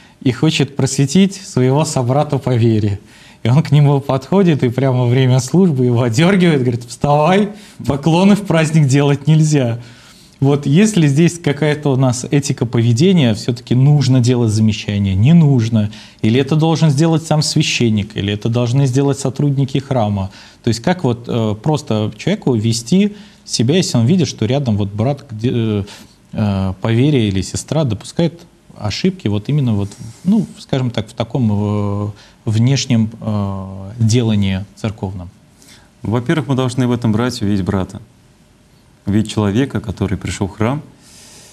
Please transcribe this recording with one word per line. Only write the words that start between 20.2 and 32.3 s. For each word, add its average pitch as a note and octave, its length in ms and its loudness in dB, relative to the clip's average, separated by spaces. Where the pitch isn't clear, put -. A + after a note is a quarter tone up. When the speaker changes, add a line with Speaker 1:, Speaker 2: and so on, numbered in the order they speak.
Speaker 1:
То - 60 -2
есть A2+ 120 -2
как F3+ 240 -2
вот, A#2+ 220 -2
э, A2+ 360 -2
просто A2 560 -2
человеку D3+ 360 -2
вести A#2 600 0
себя, B2+ 300 0
если F3 200 0
он A#2 80 2
видит, G#2+ 240 2
что - 160 -6
рядом B2 320 -2
вот G2+ 160 -4
брат B2 380 -4
где, A2 200 -4
э, A2 340 -2
э, F#2+ 500 -2
по A2+ 100 0
вере B2 360 2
или F#2+ 120 -2
сестра D3 440 -4
допускает - 580 -4
ошибки F3+ 520 -4
вот G#2 200 -4
именно C3+ 240 0
вот, G2+ 160 -2
ну, G3 240 0
скажем B2+ 320 -4
так, G#2+ 180 -6
в - 60 -20
таком, A2+ 360 -2
э, G#2 600 -2